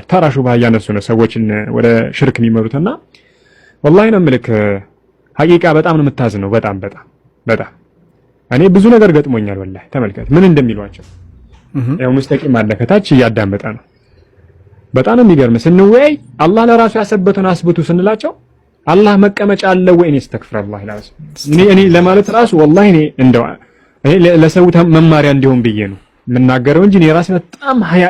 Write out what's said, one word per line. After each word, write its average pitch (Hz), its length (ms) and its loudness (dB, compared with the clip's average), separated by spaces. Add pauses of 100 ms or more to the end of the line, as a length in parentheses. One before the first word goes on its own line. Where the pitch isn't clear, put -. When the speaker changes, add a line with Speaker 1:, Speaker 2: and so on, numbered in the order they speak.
Speaker 1:
ተራ 180 260 -2
ሹብሃ 123 240 -2
እያነሱ 117 360 0
ነው 104 120 -6
ሰዎችን 113 420 -2 (260)
ወደ 117 160 -2 (260)
ሽርክ 127 240 -2
የሚመሩትና 113 520 -2 (960)
ወላሂ 180 240 4
ነው 214 120 0
የምልክ። 131 260 -2 (920)
ሐቂቃ 170 360 2
በጣም 156 220 0
ነው 151 100 0
የምታዝነው። 104 460 -4
በጣም፣ 107 300 -4
በጣም፣ 98 240 -16 (420)
በጣም - 260 -4 (760)
እኔ 127 180 0
ብዙ 190 220 2
ነገር 214 220 4
ገጥሞኛል። 113 460 -4
ወላሂ 95 320 -14
ተመልከት 113 400 -8
ምን 170 140 4
እንደሚሏቸው። 117 600 -2 (680)
Speaker 2:
እህ። 131 120 -6 (120)
Speaker 1:
ያው 127 140 -2
ሙስተቂም 135 440 -2
አለ 107 200 -2
ከታች 196 340 -2
እያዳመጠ 110 560 0
ነው። 110 160 -12 (1120)
በጣም 131 200 0
ነው 247 100 4
የሚገርም። 139 340 2
ስንወያይ 202 540 2 (280)
አላህ 202 260 0
ለራሱ 233 280 2
ያሰበተውን 202 540 -2
አስብቱ 170 340 -2
ስንላቸው 202 500 -4 (540)
አላህ 202 300 2
መቀመጫ 202 480 0
አለ 185 260 0
ወይ? 170 160 4
እኔ 147 120 0
እስተግፊሩላህ 104 680 -10
ላዝ-፣ 107 220 -16 (380)
እኔ፣ 147 160 0 (100)
እኔ 190 100 4 (100)
ለማለት 185 400 2
ራሱ 226 260 0
ወላሂ 156 320 4
እኔ 175 100 4 (200)
እንደው 123 260 2 (600)
እኔ 139 160 2
ለ-፣ 175 160 4
ለሰው 160 340 2
ተ-፣ 170 200 2
መማሪያ 160 400 4
እንዲሆን 135 300 0
ብዬ 113 260 -2
ነው 98 120 -12 (280)
የምናገረው 127 560 0
እንጂ 202 140 2
እኔ 170 140 4
ራሴ 165 220 -2
በጣም 262 500 -6
ሀያ 175 280 0